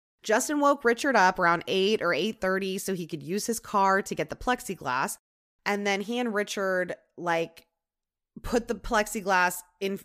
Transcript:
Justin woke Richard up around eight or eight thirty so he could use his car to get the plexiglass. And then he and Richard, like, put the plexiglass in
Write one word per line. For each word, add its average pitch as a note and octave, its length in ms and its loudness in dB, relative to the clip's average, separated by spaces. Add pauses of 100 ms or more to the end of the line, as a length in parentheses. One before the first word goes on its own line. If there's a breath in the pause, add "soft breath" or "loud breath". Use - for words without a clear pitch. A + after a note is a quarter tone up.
(240)
Justin B3+ 360 2
woke C#4+ 240 4
Richard A#3+ 320 2
up F#3 240 6
around E3+ 280 4
eight F#3+ 340 2
or E3+ 120 0
eight F#3+ 280 -2
thirty F#3+ 360 -2
so G3 160 -4
he F3 140 -6
could D3+ 160 -10
use F#3 240 -4
his A3+ 140 -2
car G3 400 2
to - 120 -8
get - 160 -4
the - 60 -12
plexiglass. D#3+ 800 -4 (500)
And G3+ 220 -2
then G3 140 0
he A#3 180 -4
and A#3+ 140 -2
Richard, F#3+ 640 -2 (220)
like, E3 460 -2 (800)
put A#3+ 240 -2
the A3 80 -4
plexiglass F#3+ 880 0 (180)
in G3 260 -4